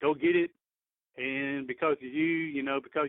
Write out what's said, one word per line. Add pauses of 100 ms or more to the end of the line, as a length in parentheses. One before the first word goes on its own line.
go
get
it. (640)
And
because
of
you,
you
know,
because